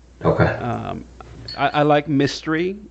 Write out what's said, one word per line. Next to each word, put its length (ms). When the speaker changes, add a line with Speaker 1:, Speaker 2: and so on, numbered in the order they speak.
Speaker 1:
Okay. 200
Speaker 2:
Um, 600
I, 140
I 140
like 240
mystery, 720